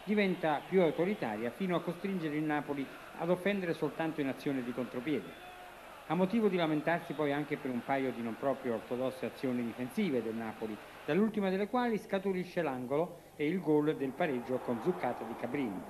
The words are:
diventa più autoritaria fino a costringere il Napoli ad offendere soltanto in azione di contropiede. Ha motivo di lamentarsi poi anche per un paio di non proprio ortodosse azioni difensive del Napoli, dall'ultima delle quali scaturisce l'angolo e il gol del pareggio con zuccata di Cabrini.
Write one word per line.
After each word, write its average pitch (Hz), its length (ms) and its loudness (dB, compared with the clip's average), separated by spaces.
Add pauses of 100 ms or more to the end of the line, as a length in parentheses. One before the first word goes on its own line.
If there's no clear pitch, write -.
diventa 185 600 2
più 185 160 6
autoritaria 147 680 2
fino 180 260 0
a 156 60 0
costringere 170 540 -2
il 156 60 2
Napoli 147 440 -2 (320)
ad 170 120 0
offendere 185 440 2
soltanto 156 460 -2
in 139 80 2
azione 135 340 -2
di 120 100 -4
contropiede. 123 760 -4 (580)
Ha 156 80 0
motivo 190 340 4
di 185 80 4
lamentarsi 160 560 2
poi 143 200 2
anche 143 240 0
per - 140 -4
un 120 140 -2
paio 135 260 2
di 117 120 -6
non 113 140 -4
proprio 131 380 0
ortodosse 123 520 -2
azioni 120 380 -2
difensive 127 580 0
del 110 120 -2
Napoli, 110 420 -6 (280)
dall'ultima 202 460 2
delle 196 180 0
quali 240 300 0
scaturisce 190 640 -2
l'angolo 139 580 0 (160)
e 147 100 0
il 175 140 2
gol 151 340 4
del 135 160 0
pareggio 127 480 0
con 120 240 -2
zuccata 131 420 0
di 113 120 -6
Cabrini. 120 540 -2